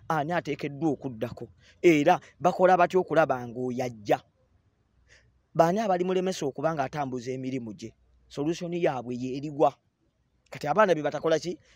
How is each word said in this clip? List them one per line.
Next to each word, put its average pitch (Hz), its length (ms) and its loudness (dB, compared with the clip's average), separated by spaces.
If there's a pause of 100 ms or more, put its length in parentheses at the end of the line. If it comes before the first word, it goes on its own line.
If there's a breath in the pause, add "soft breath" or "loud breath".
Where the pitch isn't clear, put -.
ani 160 240 -2
ateekeddwa 151 580 -2
okuddako? 120 580 -6 (340 soft breath)
Era 170 380 6 (200 soft breath)
bakola 180 360 4
batya 175 240 4
okulaba 147 380 2 (100)
ng'oyo 127 360 -6
ajja? 120 360 -2 (1300 soft breath)
Baani 180 260 4
abali 185 240 0
mulemesa 185 420 -2
okuba 147 280 -4
ng'atambuza 131 580 -6
emirimu 131 420 -8
gye? 110 200 -16 (340)
Solution 165 460 -6
yaabwe 131 420 -4
ye 127 200 -8
erigwa. 143 380 0 (760)
Kati - 160 -12
abaana 160 280 4
bye 151 80 0
batakola 151 360 0
ki? 170 200 -8 (180 soft breath)